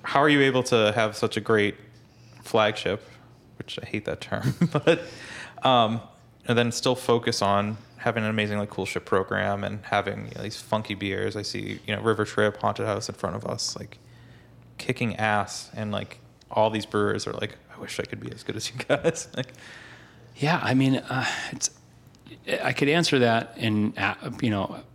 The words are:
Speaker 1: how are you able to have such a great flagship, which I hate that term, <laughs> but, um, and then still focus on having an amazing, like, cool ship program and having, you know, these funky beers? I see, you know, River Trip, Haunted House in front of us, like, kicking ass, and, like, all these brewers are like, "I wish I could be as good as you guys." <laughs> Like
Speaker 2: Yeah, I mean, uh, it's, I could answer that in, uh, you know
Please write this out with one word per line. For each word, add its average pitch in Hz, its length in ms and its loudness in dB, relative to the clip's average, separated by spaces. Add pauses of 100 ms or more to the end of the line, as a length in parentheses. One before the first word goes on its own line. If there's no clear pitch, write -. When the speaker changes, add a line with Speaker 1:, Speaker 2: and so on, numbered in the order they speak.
Speaker 1:
how 143 180 4
are 156 60 6
you 147 140 6
able 127 220 4
to 110 300 4
have 110 220 2
such 110 200 0
a 110 40 0
great 104 340 4 (680)
flagship, 107 580 2 (560)
which - 240 -12
I - 40 -12
hate 104 180 -6
that - 160 -4
term, 107 340 -4 (100)
<laughs> - 80 -2
but, 165 300 4 (640)
um, 117 360 4 (460)
and 117 100 2
then 120 140 4
still 127 240 0
focus 117 480 0
on 101 340 2 (200)
having 117 260 0
an 107 80 0
amazing, 104 280 0
like, 101 120 -4
cool 92 160 -6
ship - 180 -6
program 101 600 0
and 101 220 -6
having, 101 420 -2
you 113 80 -14
know, 113 80 -8
these - 180 -8
funky 107 320 -2
beers? 98 400 -4
I 107 80 -6
see, 101 460 -8
you 104 80 -2
know, 104 60 -6
River 107 220 2
Trip, 104 360 2
Haunted 107 260 0
House 104 220 -2
in 101 80 -10
front - 180 -4
of 107 120 -8
us, - 300 -4
like, - 220 -14 (800)
kicking 120 380 -2
ass, 104 580 0
and, 107 160 -6
like, 101 300 -6 (320)
all 110 180 4
these 107 160 -2
brewers 104 400 0
are - 60 -6
like, - 240 -6 (200)
"I - 40 -20
wish - 180 -8
I - 60 -4
could 107 160 -10
be - 100 -12
as - 140 -16
good 104 100 -6
as - 160 -8
you - 60 -16 (100)
guys." - 460 0
<laughs> - 40 -10
Like 131 160 -6 (840)
Speaker 2:
Yeah, 151 260 0
I 127 120 0
mean, 131 240 4
uh, 127 260 -4 (260)
it's, - 200 -6 (920)
I 131 100 0
could 139 160 2
answer 151 320 4
that 113 360 4
in, 107 400 0
uh, 98 180 0 (260)
you 120 100 2
know 98 260 -2 (180)